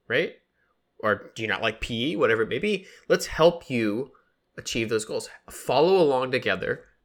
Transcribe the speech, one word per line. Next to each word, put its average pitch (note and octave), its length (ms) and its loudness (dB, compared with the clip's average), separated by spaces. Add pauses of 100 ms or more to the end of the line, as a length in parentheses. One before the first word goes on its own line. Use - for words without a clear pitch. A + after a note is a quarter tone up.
right? C#3+ 260 -2 (640)
Or G#2 360 -2
do A#2 60 -12
you A2 60 -4
not G2 160 -2
like A2 180 -2
P A#2+ 300 -4
E, G3 40 -4
whatever A2+ 280 2
it G#2+ 60 -2
may B2 100 -4
be? G3 260 -2 (240)
Let's F3+ 160 2
help E3+ 440 2
you A#2 420 -2 (460)
achieve A2+ 320 -4
those A2 160 0
goals. - 240 -8 (200)
Follow D#3+ 480 2
along C3 340 2
together, G#2+ 540 -2 (200)